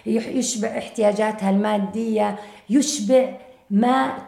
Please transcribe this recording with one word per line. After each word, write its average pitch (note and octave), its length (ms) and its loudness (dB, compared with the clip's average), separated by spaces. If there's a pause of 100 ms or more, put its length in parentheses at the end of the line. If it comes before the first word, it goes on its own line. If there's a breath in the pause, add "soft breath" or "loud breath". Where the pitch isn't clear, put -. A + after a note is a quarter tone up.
يح-، A3 220 0
يشبع A3+ 400 -2
احتياجاتها G#3+ 840 0
المادية، G#3 840 0 (340 loud breath)
يشبع B3+ 600 2 (400 loud breath)
ما B3+ 420 2 (160)